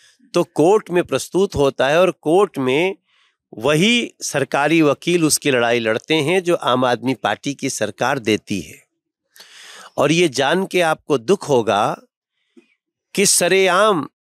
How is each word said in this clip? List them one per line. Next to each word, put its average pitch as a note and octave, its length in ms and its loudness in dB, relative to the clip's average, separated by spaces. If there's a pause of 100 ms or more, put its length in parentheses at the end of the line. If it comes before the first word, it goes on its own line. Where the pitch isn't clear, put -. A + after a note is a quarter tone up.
(340)
तो E3+ 100 2
कोर्ट F3+ 460 0
में E3+ 140 0
प्रस्तुत F3 500 -4
होता C#3 340 0
है D#3+ 120 2
और F#3 100 2
कोर्ट E3+ 480 0
में C#3+ 380 -2 (640)
वही E3+ 640 0
सरकारी D3+ 600 0
वकील D#3+ 420 0
उसकी D3 260 0
लड़ाई A#2+ 280 0
लड़ते A2+ 360 -2
हैं D#3+ 280 0
जो E3+ 120 0
आम B2+ 300 -2
आदमी B2 300 -2
पार्टी A2 400 -6
की C3+ 160 -8
सरकार B2+ 480 -4
देती G#2+ 420 -2
है। - 220 -20 (1120)
और C#3+ 160 0
ये E3+ 160 2
जान C#3+ 380 -2
के F3+ 140 -2
आपको D#3 380 -2
दुख D3 300 -2
होगा A#2 520 0 (1120)
कि G3 120 0
सरेआम F#3 840 2 (120)